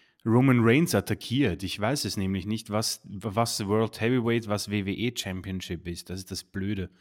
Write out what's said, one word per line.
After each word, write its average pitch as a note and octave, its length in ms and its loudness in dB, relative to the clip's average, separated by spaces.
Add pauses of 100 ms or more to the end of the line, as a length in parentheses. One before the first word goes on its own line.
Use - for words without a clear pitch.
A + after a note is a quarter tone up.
(260)
Roman B2 360 6
Reigns A#2+ 340 6
attackiert. G2+ 680 0
Ich F#2 160 -6
weiß A#2+ 260 0
es G#2 120 -4
nämlich F#2+ 280 -2
nicht, A2 240 -6
was, G#2+ 360 -2
was G#2 640 -2
World G#2+ 340 0
Heavyweight, A#2 460 0
was G2+ 220 -4
W G2+ 160 -2
W G2 80 -2
E A#2 220 -2
Championship F#2 720 -6
ist. F2 220 -10
Das F#2 100 -8
ist F#2+ 120 -12
das F#2 120 -10
Blöde. G2 460 -4 (120)